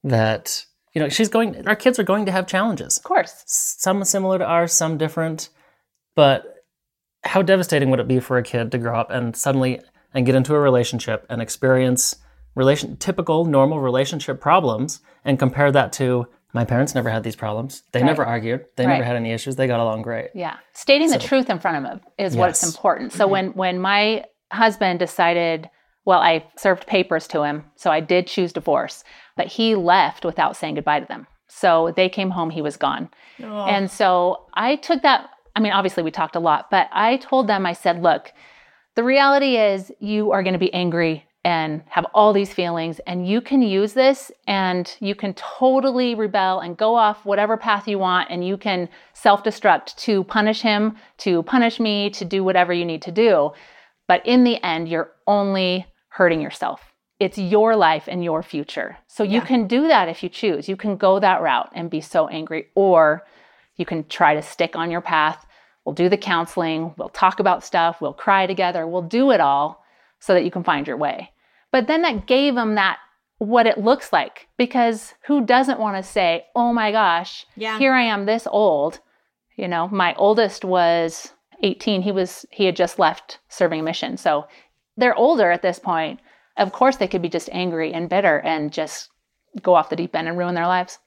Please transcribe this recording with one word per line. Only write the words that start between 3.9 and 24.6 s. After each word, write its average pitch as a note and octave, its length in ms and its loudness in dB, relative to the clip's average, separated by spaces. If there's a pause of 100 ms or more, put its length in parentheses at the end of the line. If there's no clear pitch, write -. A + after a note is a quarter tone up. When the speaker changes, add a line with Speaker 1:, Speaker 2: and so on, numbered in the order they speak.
Speaker 1:
similar F#3+ 340 0
to F3 80 -2
ours, E3+ 280 0
some D#3+ 240 0
different. D#3+ 520 -4 (680)
But C#3 300 6 (800)
how - 180 0
devastating E3+ 480 2
would B2+ 100 2
it A#2+ 80 -4
be B2+ 120 2
for B2+ 180 -2
a A#2+ 60 0
kid A#2 300 -4
to B2+ 40 -2
grow A#2 220 -2
up A#2 100 -4
and A#2+ 260 -4
suddenly, C3 460 -2 (320)
and B2+ 120 0
get C#3 100 4
into D3+ 200 2
a D3 40 4
relationship B2+ 720 0
and A#2 120 -6
experience B2+ 760 0 (400)
relation-, C3+ 420 0
typical, E3+ 480 -2
normal D3 340 2
relationship C3+ 600 -2
problems D3 600 0 (220)
and C3+ 140 2
compare C3+ 340 2
that C3 220 2
to, B2 340 -2 (240)
"My A#2 140 -2
parents C3 300 0
never A#2+ 160 -2
had A2 120 -2
these A2+ 120 -8
problems. A2+ 560 -8
They B2 100 -2
Speaker 2:
Right. C3 60 4
Speaker 1:
never D3+ 180 0
argued. A#2 400 -4 (100)
They B2+ 120 0
never C3 140 2
Speaker 2:
Right. A#2 60 -2
Speaker 1:
had B2 80 -2
any A2+ 180 -4
issues. B2+ 220 -6
They C3 120 0
got A#2+ 120 0
along A2 220 -2
great." A2+ 320 -8
Speaker 2:
Yeah. E3+ 220 -8 (180)
Stating D4 360 2
the B3+ 100 2
Speaker 1:
So - 80 -10
Speaker 2:
truth - 220 0
in F#3 100 -2
front E3 180 -2
of C#3 60 -6
him B2+ 180 -12 (160)
is F#3 180 -4
what's F3+ 280 2
Speaker 1:
Yes. E3 120 -4
Speaker 2:
important. - 380 -2
So G3+ 120 2
Speaker 3:
Mm-hmm. F#3+ 60 2
Speaker 2:
when, F#3+ 200 0
when F3+ 280 -2
my G#3 460 0 (260)
husband G3 460 2